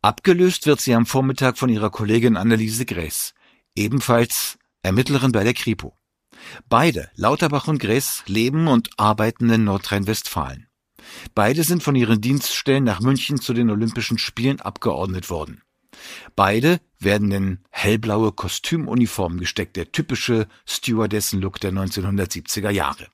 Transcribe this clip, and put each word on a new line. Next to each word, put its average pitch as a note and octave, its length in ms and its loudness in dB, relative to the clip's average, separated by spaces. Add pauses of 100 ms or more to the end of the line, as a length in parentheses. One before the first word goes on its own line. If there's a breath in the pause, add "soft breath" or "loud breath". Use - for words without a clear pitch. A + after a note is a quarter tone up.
Abgelöst F3+ 640 2
wird C#3+ 140 2
sie B2 140 2
am A#2 100 4
Vormittag C3 520 0
von C3 120 0
ihrer G#2+ 200 0
Kollegin A2 480 2
Anneliese A2 480 0
Gress, - 480 -6 (420 soft breath)
ebenfalls A#2 800 0 (240)
Ermittlerin B2+ 500 2
bei G#2 120 0
der A#2+ 100 2
Kripo. - 420 -4 (760 loud breath)
Beide, A#2 460 2
Lauterbach C#3+ 520 0
und D3+ 100 0
Gress, A#2 480 -2
leben C3 420 0
und A#2+ 300 2
arbeiten A2 540 2
in A2+ 120 4
Nordrhein-Westfalen. G2 1040 -4 (680 loud breath)
Beide B2 280 2
sind E3+ 200 0
von C#3 120 2
ihren A2+ 260 4
Dienststellen C3+ 600 0
nach G2+ 160 0
München C3 400 0
zu B2+ 140 -4
den A#2 160 2
Olympischen A2 480 -2
Spielen C3+ 420 -2
abgeordnet F#2 720 -4
worden. D#2+ 320 -8 (720 loud breath)
Beide A#2 440 4 (200)
werden G2+ 320 2
in F#2+ 280 -2 (100)
hellblaue A2 640 0
Kostümuniformen G2+ 1080 -2
gesteckt, - 360 -6
der F2 160 -8
typische A#2 560 -2 (180 soft breath)
Stewardessen-Look G#2 960 -2
der F#2+ 140 -4
neunzehnhundertsiebziger G2 960 -4
Jahre. D#2 420 -4